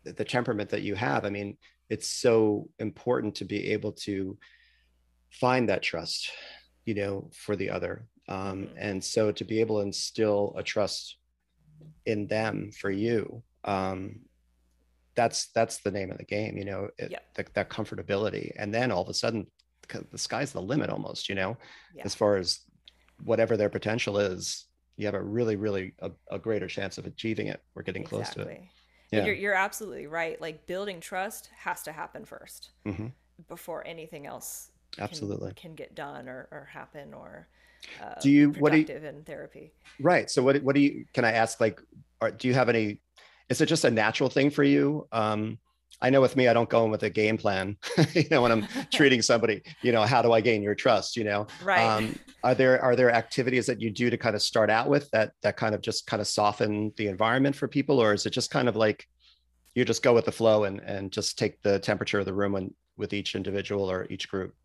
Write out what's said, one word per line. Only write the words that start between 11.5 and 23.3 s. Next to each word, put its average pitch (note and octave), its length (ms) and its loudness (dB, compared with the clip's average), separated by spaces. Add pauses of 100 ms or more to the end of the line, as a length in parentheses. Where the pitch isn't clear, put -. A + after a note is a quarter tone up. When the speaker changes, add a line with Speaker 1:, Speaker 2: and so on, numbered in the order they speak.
Speaker 1:
in G#2 220 -2
them G#2 460 -2
for - 180 -6
you, A2 520 -2 (220)
um, F#2+ 560 -4 (920)
that's, A#2+ 340 0
that's A2+ 300 0
the G2+ 120 -4
name G2 200 -6
of - 80 -12
the - 60 -16
game, G#2+ 320 -6
you G2 80 -8
know, G2 340 -8
it, - 120 -8
Speaker 2:
Yep. - 240 -16
Speaker 1:
the, - 200 -8
that G2+ 160 -2
comfortability. G2+ 840 -4
And G#2 180 -6
then B2 160 0
all F2 120 0
of - 60 -4
a - 60 -10
sudden, A#2 320 -2 (440)
c-, - 100 -10 (100)
the - 80 -16
sky's C3+ 340 -6
the F#2+ 80 -8
limit G#2 300 -4
almost, - 380 -8
you G2 60 -6
know, F#2+ 220 -2 (380)
Speaker 2:
Yeah. - 100 -18
Speaker 1:
as G2+ 100 -6
far G#2 220 4
as F2+ 240 -2 (640)
whatever A2+ 320 2